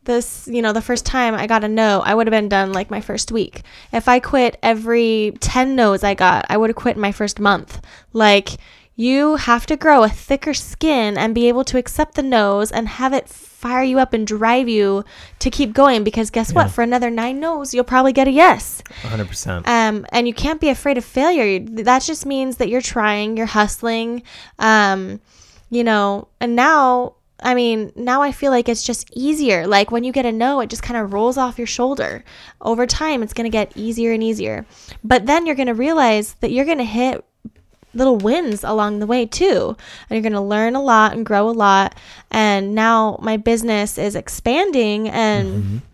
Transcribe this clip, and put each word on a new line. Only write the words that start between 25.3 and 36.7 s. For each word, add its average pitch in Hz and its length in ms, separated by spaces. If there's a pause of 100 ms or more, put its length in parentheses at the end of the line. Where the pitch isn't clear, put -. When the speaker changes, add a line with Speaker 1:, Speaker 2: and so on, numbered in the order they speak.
Speaker 1:
you 233 160
know, 202 420 (140)
and 233 160
now, 254 560 (320)
I 247 100
mean, 226 400
now 247 260
I 285 100
feel 277 200
like 240 180
it's 226 140
just - 320
easier. 254 500
Like, 208 260
when 233 120
you 254 80
get 254 140
a 233 60
no, 247 300
it 214 80
just - 140
kinda 233 200
rolls 214 340
off 247 200
your 233 100
shoulder. 247 560 (380)
Over 233 240
time, 277 380
it's 214 100
gonna 226 160
get 214 260
easier 226 360
and 220 120
easier. 220 420 (380)
But 220 220
then 320 200
you're 302 100
gonna 254 180
realize 240 680
that 233 100
you're 254 140
gonna 302 200